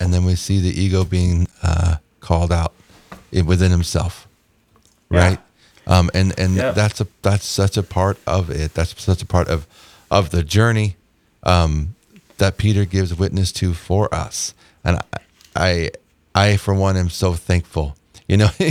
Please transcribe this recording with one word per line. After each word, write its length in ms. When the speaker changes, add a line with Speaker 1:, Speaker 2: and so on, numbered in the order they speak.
Speaker 1:
and 120
then 120
we 100
see 240
the 120
ego 340
being, 420
uh, 360
called 320
out 220
i-, 100
within 280
himself, 560
Speaker 2:
Yeah. 200
Speaker 1:
right? 100
Um, 280
and, 220
and 200
Speaker 2:
Yep. 180
Speaker 1:
that's 260
a, 60
that's 240
such 300
a 80
part 420
of 240
it. 240
That's 260
such 220
a 40
part 200
of, 220
of 200
the 120
journey, 540
um, 500
that 180
Peter 280
gives 300
witness 380
to 200
for 400
us. 400
And 160
I, 200
I, 360
I, 220
for 180
one, 220
am 120
so 260
thankful. 640
You 80
know, 120